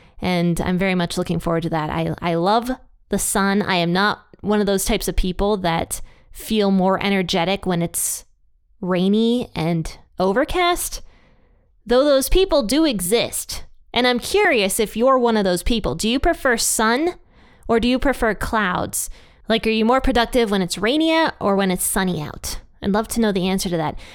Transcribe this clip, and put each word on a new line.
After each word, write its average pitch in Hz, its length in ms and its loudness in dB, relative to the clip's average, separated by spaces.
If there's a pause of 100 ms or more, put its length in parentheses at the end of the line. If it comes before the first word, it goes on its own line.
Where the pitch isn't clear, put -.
(200)
and 175 400 0
I'm 180 200 -2
very 190 160 0
much 175 200 -2
looking 175 240 -2
forward 165 240 -2
to 170 60 -4
that. 156 220 -2
I, 165 280 -4
I 170 140 -2
love 214 380 0 (380)
the 202 100 -2
sun. 196 420 0
I 190 140 -2
am 170 180 0
not 190 320 0 (160)
one 208 180 0
of 208 60 2
those 196 180 0
types 214 240 -2
of 185 80 -4
people 202 420 0
that 170 440 -4 (300)
feel 202 400 0
more 190 300 2
energetic 190 680 -2
when 170 160 0
it's - 420 -6 (560)
rainy 202 760 0
and 165 420 -2 (220)
overcast, 302 800 0 (840)
though 247 180 4
those 277 240 4
people 359 360 4
do 247 200 2
exist. 202 800 -2 (300)
And 247 120 0
I'm 247 140 2
curious 294 580 2
if 208 200 -2
you're 262 200 4
one 233 200 2
of 208 80 2
those 180 180 0
people. - 320 0
Do 202 140 -2
you 247 100 0
prefer 339 380 2
sun 247 580 0 (540)
or 226 100 4
do 226 80 2
you 254 100 4
prefer 247 380 0
clouds? - 760 -4 (380)
Like, 220 180 0
are 226 40 0
you 220 160 2
more 254 160 4
productive 233 500 2
when 202 100 2
it's 180 160 -4
rainy 302 360 0
out 320 260 2
or 196 160 0
when 196 160 2
it's 185 140 -2
sunny 185 360 -2
out? - 380 -10 (220)
I'd 196 100 -2
love 214 180 0
to 233 120 -2
know 220 100 2
the 190 160 0
answer 190 220 -2
to 175 80 -2
that. 151 200 -4 (180)